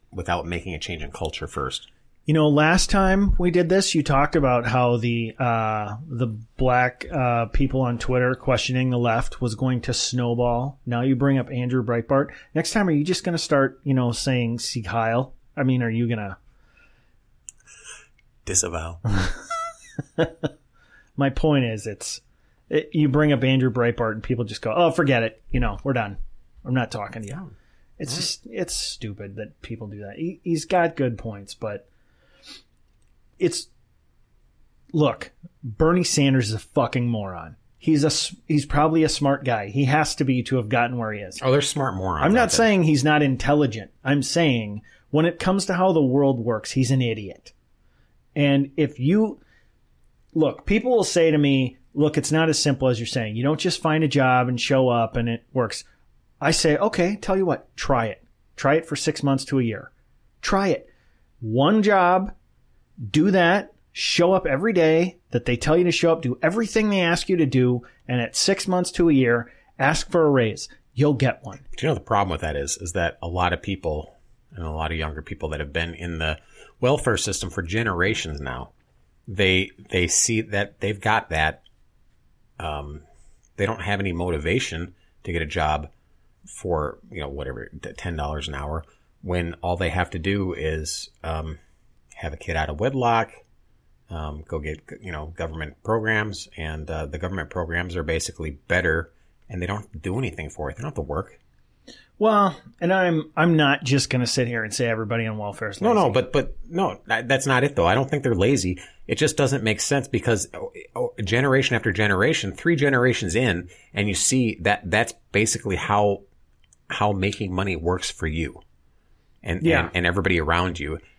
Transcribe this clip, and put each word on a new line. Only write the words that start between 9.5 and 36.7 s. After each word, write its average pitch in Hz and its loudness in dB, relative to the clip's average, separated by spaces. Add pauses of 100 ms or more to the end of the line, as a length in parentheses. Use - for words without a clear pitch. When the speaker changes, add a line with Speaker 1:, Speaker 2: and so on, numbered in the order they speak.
Speaker 2:
going 127 -2
to 123 -4
snowball. 120 -2
Now 120 -2
you 135 2
bring 135 2
up 120 -4
Andrew 123 -2
Breitbart. 123 0 (260)
Next 160 -2
time, 202 2
are 170 2
you 147 2
just 175 -2
gonna 170 -2
start, 135 0
you 135 2
know, 123 2
saying 120 -2
Sieg - -6
Heil? 117 -2 (240)
I 143 -2
mean, 127 2
are 117 0
you 117 0
gonna 107 -6 (2000)
Speaker 1:
Disavow. 85 -4 (1200)
Speaker 2:
<laughs> 165 2 (880)
My 139 2
point 139 2
is, 110 -6
it's, - -10 (480)
it, 151 0
you 151 4
bring 147 4
up 127 2
Andrew 131 4
Breitbart 117 0
and 110 -8
people 120 -2
just 104 -10
go, 110 -4
"Oh, 170 4
forget 135 2
it. - -6 (100)
You 127 2
know, 110 0
we're 139 0
done. 104 -4 (480)
I'm 127 -4
not 123 0
talking 107 -10
to 104 -12
you." 107 -10
Speaker 1:
Yeah. 185 -12 (540)
Speaker 2:
It's 131 -8
Speaker 1:
Right. 156 -6
Speaker 2:
just, - -6
it's - -6
stupid 101 -10
that - -14
people 113 -12
do 104 -14
that. 101 -14
He, 170 -8
he's 165 0
got 170 2
good 123 0
points, 101 -12
but - -10 (1500)
it's, - -2 (1200)
look, 147 0 (320)
Bernie 160 2
Sanders 135 2
is 110 -4
a - -8
fucking 120 -2